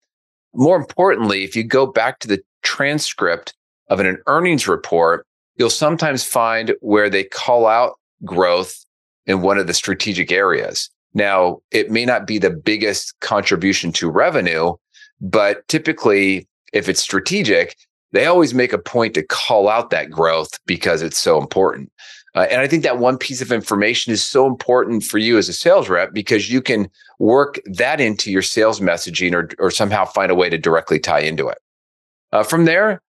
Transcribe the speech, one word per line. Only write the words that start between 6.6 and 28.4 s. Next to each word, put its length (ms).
where 280
they 160
call 420
out 280
growth 640
in 160
one 160
of 100
the 60
strategic 580
areas. 600
Now, 460
it 200
may 140
not 220
be 100
the 140
biggest 680
contribution 720
to 180
revenue, 640
but 460
typically 800
if 160
it's 120
strategic, 760
they 140
always 280
make 180
a 60
point 360
to 80
call 460
out 220
that 200
growth 560
because 360
it's 160
so 220
important. 500
Uh, 160
and 100
I 60
think 160
that 160
one 200
piece 240
of 100
information 600
is 120
so 220
important 580
for 140
you 180
as 120
a 40
sales 360
rep 260
because 360
you 120
can 260
work 480
that 340
into 300
your 120